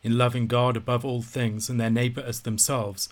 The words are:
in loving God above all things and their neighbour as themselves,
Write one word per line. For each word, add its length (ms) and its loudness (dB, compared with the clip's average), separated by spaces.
in 160 2
loving 300 2
God 280 4
above 280 -2
all 180 -2
things 460 -4
and 120 0
their 100 2
neighbour 360 0
as 140 -6
themselves, 720 -2